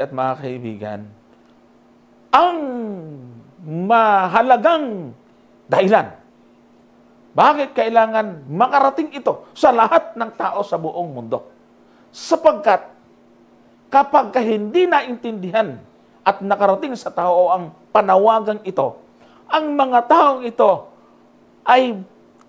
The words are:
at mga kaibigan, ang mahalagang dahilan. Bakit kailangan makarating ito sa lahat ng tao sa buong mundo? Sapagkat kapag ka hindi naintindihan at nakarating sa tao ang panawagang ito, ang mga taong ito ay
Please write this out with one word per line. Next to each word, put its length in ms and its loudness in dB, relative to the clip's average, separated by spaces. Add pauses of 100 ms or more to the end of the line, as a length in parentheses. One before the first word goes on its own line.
at 80 -8
mga 300 -4
kaibigan, 600 -10 (1300)
ang 320 2 (1040)
mahalagang 1500 2 (520)
dahilan. 440 2 (1200)
Bakit 400 2
kailangan 800 -2
makarating 640 0
ito 400 -4
sa 160 4
lahat 480 2
ng 160 -8
tao 240 -4
sa 160 -4
buong 320 -8
mundo? 400 -8 (640)
Sapagkat 720 0 (1040)
kapag 480 2
ka 80 0
hindi 480 0
naintindihan 880 -4 (440)
at 200 0
nakarating 560 0
sa 120 -10
tao 400 2
ang 200 -2 (240)
panawagang 720 2
ito, 320 -4 (480)
ang 280 -2
mga 240 2 (120)
taong 320 2
ito 480 0 (760)
ay 320 2 (500)